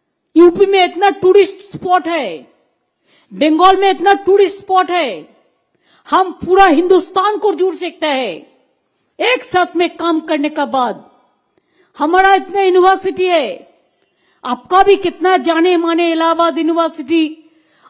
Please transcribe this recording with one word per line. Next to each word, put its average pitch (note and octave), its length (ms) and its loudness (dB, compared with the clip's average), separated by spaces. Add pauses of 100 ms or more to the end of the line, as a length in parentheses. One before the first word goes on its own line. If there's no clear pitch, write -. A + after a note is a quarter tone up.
(360)
यूपी F4 300 6
में G4 180 2
इतना F4 260 0
tourist - 680 0
spot F4+ 320 -2
है, G#3 500 -8 (760)
बंगाल D#4+ 420 2
में G4 140 0
इतना F#4+ 240 0
tourist G4 460 0
spot F#4 300 -2
है, C4 460 -6 (720)
हम F4+ 220 0
पूरा F#4+ 340 0
हिंदुस्तान F#4 720 0
को G4 160 -2
जोड़ F4 200 -2
सकता E4 320 -10
है। C4 260 -4 (880)
एक A#4+ 240 -2
साथ F4+ 320 -4
में F4 200 -2
काम E4 240 -2
करने D#4 280 -4
का D4+ 180 -4
बाद A3+ 440 -6 (880)
हमारा F#4 360 2
इतना F#4+ 260 -4
university F#4 680 0
है, D4+ 480 -4 (720)
आपका D4+ 380 -2
भी G4 140 4
कितना F4+ 400 -2
जाने E4 400 0
माने E4 360 -2
इलाहाबाद E4 460 0
university, D#4+ 840 -4 (460)